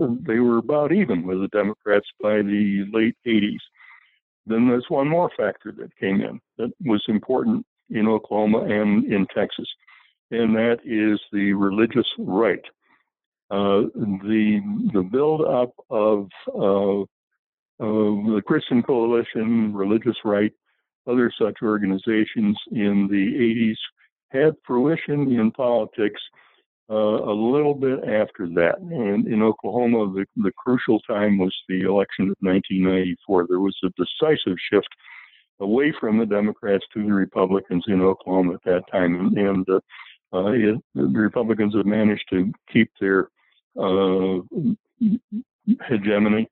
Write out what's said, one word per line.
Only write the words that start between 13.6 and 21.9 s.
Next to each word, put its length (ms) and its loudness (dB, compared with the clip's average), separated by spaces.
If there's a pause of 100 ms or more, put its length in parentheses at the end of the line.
the, 680 0 (320)
the 80 2
buildup 680 0 (180)
of, 400 0 (240)
uh, 480 2
uh, 1300 -4
the 120 0
Christian 360 0
Coalition, 920 0
Religious 520 0
Right, 260 2 (560)
other 320 2
such 220 0
organizations 960 0 (140)